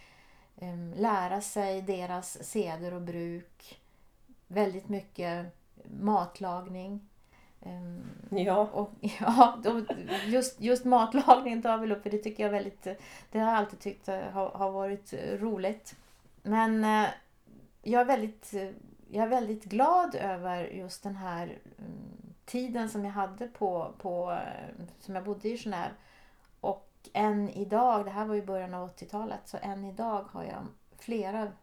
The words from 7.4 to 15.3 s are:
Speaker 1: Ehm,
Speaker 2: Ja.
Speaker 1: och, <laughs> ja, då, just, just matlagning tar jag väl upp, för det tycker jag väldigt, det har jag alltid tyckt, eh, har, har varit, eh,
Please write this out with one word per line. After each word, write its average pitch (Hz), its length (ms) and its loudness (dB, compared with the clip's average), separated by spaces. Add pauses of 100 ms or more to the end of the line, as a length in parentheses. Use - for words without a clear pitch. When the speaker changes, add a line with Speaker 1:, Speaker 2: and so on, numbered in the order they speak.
Speaker 1:
Ehm, 180 480 -12 (200)
Speaker 2:
Ja. 196 440 4
Speaker 1:
och, 208 220 -2
<laughs> - 240 -4
ja, 240 440 8
då, 233 180 2 (440)
just, 254 360 2
just 247 240 2
matlagning 247 760 6
tar 233 80 2
jag 220 80 4
väl 220 140 0
upp, 208 120 -2
för 208 60 -4
det 208 80 0
tycker 214 260 -4
jag 202 80 2
väldigt, 202 320 -4 (480)
det 220 80 0
har 220 100 4
jag 226 80 4
alltid 202 220 0
tyckt, - 300 -8
eh, 190 120 -2
har, 190 280 -2
har 196 220 0
varit, 196 420 -4
eh, - 240 -4